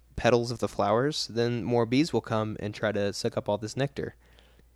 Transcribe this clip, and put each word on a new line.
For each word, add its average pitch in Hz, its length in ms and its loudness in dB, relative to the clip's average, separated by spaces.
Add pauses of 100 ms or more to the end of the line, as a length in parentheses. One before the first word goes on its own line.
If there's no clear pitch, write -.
(180)
petals 120 340 4
of 113 80 -8
the 104 80 0
flowers, 113 600 2
then 117 360 0
more 120 220 2
bees 131 260 2
will 113 100 0
come 110 380 -2
and 104 140 -6
try 107 180 -2
to 101 220 -2
suck - 240 -4
up 107 100 -4
all 104 120 2
this 110 180 -8
nectar. - 380 -4 (600)